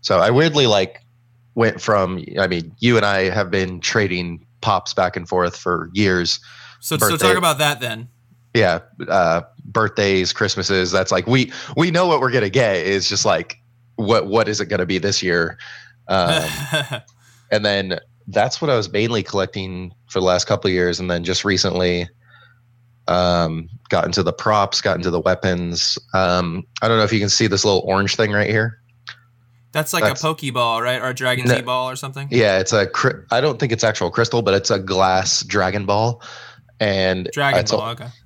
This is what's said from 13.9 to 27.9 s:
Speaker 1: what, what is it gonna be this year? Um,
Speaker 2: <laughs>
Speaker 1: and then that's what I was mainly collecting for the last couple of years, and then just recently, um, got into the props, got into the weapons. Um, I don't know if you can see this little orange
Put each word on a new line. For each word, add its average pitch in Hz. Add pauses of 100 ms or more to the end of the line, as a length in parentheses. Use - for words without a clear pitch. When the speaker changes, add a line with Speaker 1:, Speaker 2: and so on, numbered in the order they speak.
Speaker 1:
what, 101
what 110
is 104
it 98
gonna 92
be 92
this 92
year? 85 (500)
Um, 95 (520)
Speaker 2:
<laughs> -
Speaker 1:
and 107
then 98 (280)
that's 107
what 160
I 131
was 101
mainly 107
collecting 92 (160)
for 98
the 92
last 90
couple 101
of 92
years, 90
and 90
then 87
just 90
recently, 90 (1000)
um, 87 (200)
got 85
into 90
the 87
props, 104
got 92
into 90
the 85
weapons. 87 (160)
Um, 90 (180)
I 107
don't 113
know 110
if 98
you 110
can 101
see 113
this 95
little 98
orange 98